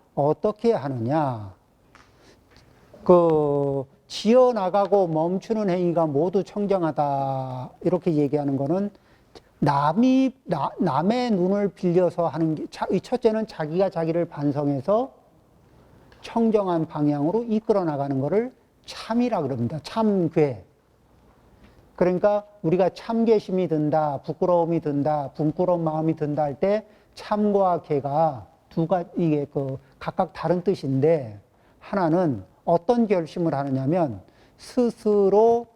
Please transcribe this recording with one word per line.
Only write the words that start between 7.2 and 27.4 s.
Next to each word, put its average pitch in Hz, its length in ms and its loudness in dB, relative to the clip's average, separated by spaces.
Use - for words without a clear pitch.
이렇게 175 320 0
얘기하는 143 420 0
거는 175 340 -2
남이, 220 720 2
나-, 151 340 -2
남의 208 540 0
눈을 196 360 0
빌려서 175 580 0
하는 160 280 -2
게, - 160 -8
자-, - 200 -8
이 190 100 0
첫째는 220 460 0
자기가 170 440 -2
자기를 165 360 -2
반성해서 147 840 -2
청정한 196 640 0
방향으로 151 580 -2
이끌어 214 400 0
나가는 139 360 -2
거를 202 320 -2
참이라 233 560 -2
그럽니다. 127 400 -4
참괴. 165 840 0
그러니까 202 480 0
우리가 175 280 2
참괴심이 208 800 0
든다, 151 540 0
부끄러움이 170 580 0
든다, 143 520 -2
분꾸러운 170 520 0
마음이 160 320 -2
든다 147 260 -4
할 143 180 -2
때 208 260 0
참과 202 680 0